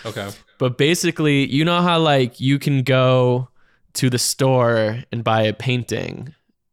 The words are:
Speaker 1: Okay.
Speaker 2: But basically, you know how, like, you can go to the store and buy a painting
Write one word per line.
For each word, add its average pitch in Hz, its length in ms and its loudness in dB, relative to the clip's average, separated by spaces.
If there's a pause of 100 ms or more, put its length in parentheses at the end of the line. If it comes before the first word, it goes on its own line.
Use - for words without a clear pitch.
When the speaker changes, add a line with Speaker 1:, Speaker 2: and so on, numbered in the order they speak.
Speaker 1:
Okay. 107 240 -10 (300)
Speaker 2:
But 127 180 -2
basically, 151 720 0
you 147 180 0
know 175 180 0
how, 175 180 2
like, 139 400 0
you 139 180 0
can 139 240 0
go 127 680 2 (440)
to 131 180 0
the 120 80 -2
store 120 920 0
and 117 100 -6
buy 110 200 2
a 107 100 2
painting 123 840 -6 (380)